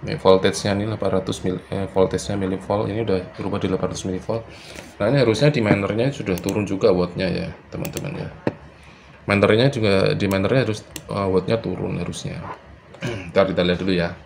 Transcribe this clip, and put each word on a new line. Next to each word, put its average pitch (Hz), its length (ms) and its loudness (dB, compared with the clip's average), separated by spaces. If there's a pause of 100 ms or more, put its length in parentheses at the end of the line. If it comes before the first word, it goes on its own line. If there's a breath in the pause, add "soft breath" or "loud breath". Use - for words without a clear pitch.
Ini 98 160 -4
voltage-nya 95 560 4
ini 101 80 -2
delapan 104 340 -2
ratus 101 220 -6
mil-, 92 320 -4
eh, 95 160 -4
voltage-nya 95 480 0
milivolt, 98 500 -2
ini 107 160 -4
udah 95 160 0 (160)
berubah 101 220 -6
di 98 100 -2
delapan 92 240 -2
ratus - 140 -8
milivolt. 95 380 -4 (580 loud breath)
Nah, 101 100 0
ini 143 60 4
harusnya 123 320 4
di 143 160 0
minernya 104 480 2
sudah 92 260 -2
turun 101 240 0
juga 95 300 2
wattnya 90 340 0
ya, 87 200 -4 (260)
teman-teman - 400 -8
ya. - 160 -8 (960 loud breath)
Minernya 101 480 6
juga, 101 400 4
di 101 160 0
minernya 110 400 2
harus, 107 160 -6 (240)
eh, 101 180 -2
wattnya 92 300 2
turun 92 400 -4
harusnya. 87 400 -8 (640)
<clears throat> 95 320 -8
Ntar 95 160 4
kita 90 160 0
lihat 87 160 0
dulu 95 160 0
ya. 87 160 -2 (120)